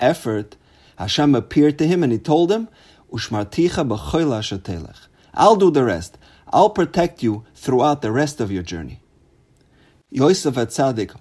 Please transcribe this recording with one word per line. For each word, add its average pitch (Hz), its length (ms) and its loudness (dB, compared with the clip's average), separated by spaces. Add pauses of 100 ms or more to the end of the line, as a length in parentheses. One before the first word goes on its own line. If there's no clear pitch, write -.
effort, 113 560 -2 (400)
Hashem 143 380 2
appeared 147 440 2
to 156 80 0
him 175 160 2
and 123 100 2
he 110 60 0
told 165 320 2
him, 226 180 -2 (440)
"Ushmarticha 135 720 -2
b'chol 123 520 -2
asher 98 200 -8
telech." 82 500 -14 (260)
I'll 220 220 4
do 190 140 4
the 143 140 2
rest. 85 320 -4 (360)
I'll - 180 6
protect 170 520 -2
you 110 220 -4 (100)
throughout 143 480 0
the 110 100 -2
rest 143 280 -2
of 101 100 -4
your 92 120 -6
journey. 82 380 -12 (1080)
Yosef 147 440 2
Atzadik 120 680 -2